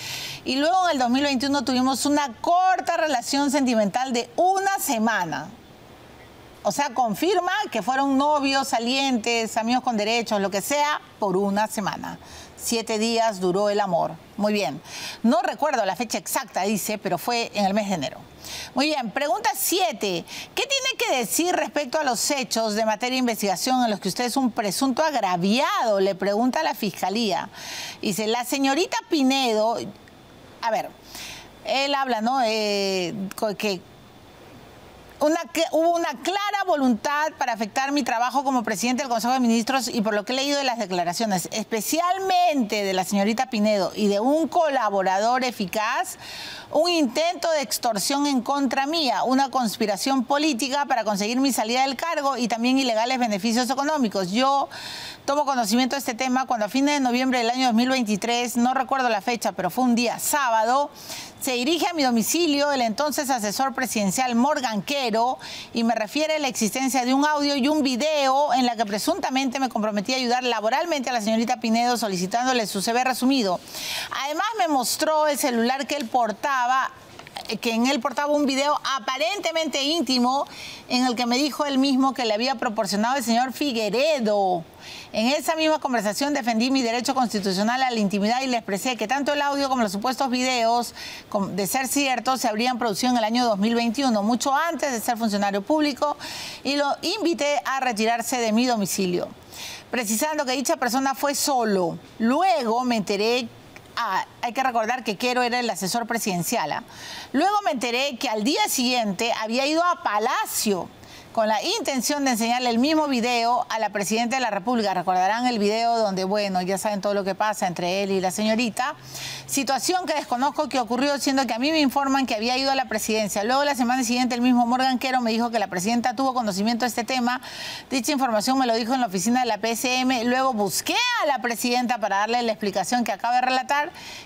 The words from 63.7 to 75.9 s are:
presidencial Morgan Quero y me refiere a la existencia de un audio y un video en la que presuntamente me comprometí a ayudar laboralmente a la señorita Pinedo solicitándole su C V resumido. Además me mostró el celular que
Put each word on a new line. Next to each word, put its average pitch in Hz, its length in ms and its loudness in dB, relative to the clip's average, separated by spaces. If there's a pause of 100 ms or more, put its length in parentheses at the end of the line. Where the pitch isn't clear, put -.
presidencial 262 600 0
Morgan 294 480 2
Quero 254 560 0 (360)
y 233 100 0
me 233 100 4
refiere 302 440 0
a - 20 0
la 285 80 0
existencia 254 560 0
de 247 100 2
un 277 120 4
audio 285 320 2
y 262 100 2
un 302 160 2
video 277 720 2
en 254 120 4
la 233 120 0
que 220 80 0
presuntamente 269 760 -2
me 262 80 0
comprometí 208 460 -2
a 262 40 0
ayudar 247 280 0
laboralmente 254 640 0
a 254 40 -2
la 240 60 0
señorita 226 400 0
Pinedo 233 380 2
solicitándole 226 680 0
su 190 160 -4
C 233 120 0
V 247 100 2
resumido. 247 560 2 (640)
Además 311 240 -2 (100)
me 349 120 2
mostró 302 580 2
el 285 100 2
celular 247 480 0
que 294 120 -2